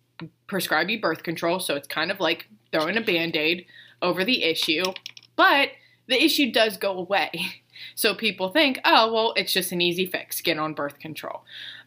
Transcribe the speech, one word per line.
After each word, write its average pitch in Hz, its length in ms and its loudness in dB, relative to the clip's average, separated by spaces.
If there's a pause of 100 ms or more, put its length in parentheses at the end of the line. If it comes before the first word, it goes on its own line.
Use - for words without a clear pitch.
(480)
prescribe 170 420 0
you - 100 -2
birth 165 220 -2
control, 170 380 -2
so 147 160 -4
it's 143 120 -10
kind 165 220 -4
of 190 80 -6
like 165 300 -2 (240)
throwing 165 240 0
a 226 40 0
Band-Aid 170 640 0 (380)
over 180 220 0
the 247 180 0
issue, 160 400 0 (540)
but 311 340 4 (380)
the 190 120 2
issue 294 300 2
does 220 260 2
go 196 220 -2
away. 180 320 0 (640)
So 202 200 0
people 202 340 -2
think, 285 360 2
"Oh, 233 280 6
well, 226 240 2
it's - 160 0
just 185 200 0
an 175 80 -2
easy 175 260 2
fix, - 340 -8
get 160 180 -2
on 156 160 -4
birth 143 240 -8
control." - 440 -12 (440)